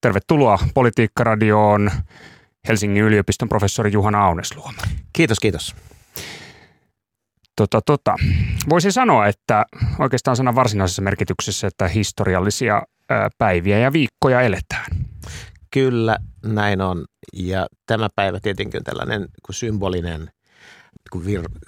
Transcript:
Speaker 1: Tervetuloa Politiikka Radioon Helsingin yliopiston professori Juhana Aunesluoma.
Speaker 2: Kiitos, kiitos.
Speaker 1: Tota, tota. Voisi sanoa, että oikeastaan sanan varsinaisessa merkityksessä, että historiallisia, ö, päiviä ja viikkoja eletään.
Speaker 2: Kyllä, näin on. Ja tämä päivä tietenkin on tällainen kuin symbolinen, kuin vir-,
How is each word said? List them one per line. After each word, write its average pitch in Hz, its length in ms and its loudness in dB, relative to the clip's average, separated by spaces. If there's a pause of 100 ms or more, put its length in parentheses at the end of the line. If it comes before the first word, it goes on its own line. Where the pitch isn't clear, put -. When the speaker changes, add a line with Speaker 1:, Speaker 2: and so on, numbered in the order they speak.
Speaker 1:
Tervetuloa 113 580 4 (160)
Politiikka 120 500 2
Radioon 107 640 4 (760)
Helsingin 104 340 2
yliopiston 107 460 2
professori 104 440 0
Juhana 104 320 2
Aunesluoma. - 580 -4 (300)
Speaker 2:
Kiitos, 131 280 0
kiitos. 90 340 -4 (1800)
Speaker 1:
Tota, 110 300 2
tota. - 280 0 (540)
Voisi 175 240 2
sanoa, 180 340 4
että 104 400 0 (320)
oikeastaan 131 380 0
sanan 123 180 2
varsinaisessa 104 480 0
merkityksessä, 98 640 -4
että 92 220 -2
historiallisia, 101 960 0 (280)
ö, - 40 0 (240)
päiviä 98 400 2
ja 131 140 2
viikkoja 135 480 2
eletään. 101 460 -2 (840)
Speaker 2:
Kyllä, 120 460 0 (280)
näin 104 360 0
on. 92 240 -2 (280)
Ja 92 340 -4 (200)
tämä 110 300 0
päivä 95 240 -2
tietenkin 101 400 -6
on - 40 -14
tällainen - 440 -6 (180)
kuin - 100 -12
symbolinen, 90 760 -6 (840)
kuin 87 120 -8
vir-, 92 440 -6